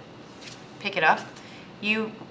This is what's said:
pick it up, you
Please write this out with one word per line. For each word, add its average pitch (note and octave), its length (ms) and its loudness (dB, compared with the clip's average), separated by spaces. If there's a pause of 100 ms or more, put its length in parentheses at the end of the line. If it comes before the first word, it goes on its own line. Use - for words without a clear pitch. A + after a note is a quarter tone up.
(800)
pick G3 160 -4
it D#3+ 80 4
up, E3 160 10 (600)
you A3 300 2 (200)